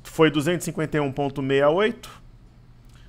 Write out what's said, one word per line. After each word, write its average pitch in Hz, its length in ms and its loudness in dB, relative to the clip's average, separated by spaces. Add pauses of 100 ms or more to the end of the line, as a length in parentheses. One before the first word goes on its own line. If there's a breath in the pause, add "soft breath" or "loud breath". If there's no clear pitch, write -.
foi 160 260 2
duzentos 147 380 -2
e 165 40 -6
cinquenta 156 260 -4
e - 20 2
um 143 100 0
ponto 139 320 -4
meia 139 280 4
oito, 214 420 0 (960 soft breath)